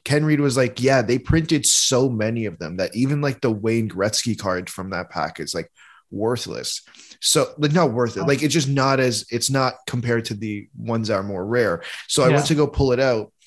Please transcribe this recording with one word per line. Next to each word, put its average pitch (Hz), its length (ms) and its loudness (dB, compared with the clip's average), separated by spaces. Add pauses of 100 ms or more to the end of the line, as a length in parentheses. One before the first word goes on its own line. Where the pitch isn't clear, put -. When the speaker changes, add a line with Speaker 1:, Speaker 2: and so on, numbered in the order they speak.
Speaker 1:
Ken 147 180 2
Reed 151 160 2
was 139 160 2
like, 123 260 0
"Yeah, 127 200 4
they 117 180 0
printed 160 460 0
so - 440 2
many 113 360 -2
of 87 120 -6
them 82 200 -8
that 92 180 -4
even, 135 240 0
like, 139 220 -2
the 120 100 2
Wayne 110 380 0
Gretzky 101 500 -2
card 92 300 -4
from 95 220 -10
that 87 180 -6
pack 78 320 -6
is, 76 120 -8
like, 82 160 -6 (400)
worthless." 104 720 -6 (380)
So, - 380 0
like, 147 160 2
not 160 180 4
worth 117 240 0
it. 98 60 -4
Speaker 2:
Oh. - 40 -2
Speaker 1:
Like, 139 180 2
it's 139 100 0
just 139 160 2
not 135 320 2
as, 123 280 0
it's 117 200 -2
not 131 240 2 (120)
compared 117 400 0
to 110 100 -6
the 104 420 -8
ones 113 320 -2
that 107 60 2
are 95 80 0
more 98 220 -6
rare. 104 380 0 (240)
So - 160 2
I 131 60 6
Speaker 2:
Yeah. 139 60 6
Speaker 1:
went 147 120 2
to 160 80 2
go 147 120 4
pull 135 260 2
it 123 80 2
out, 120 320 0 (140)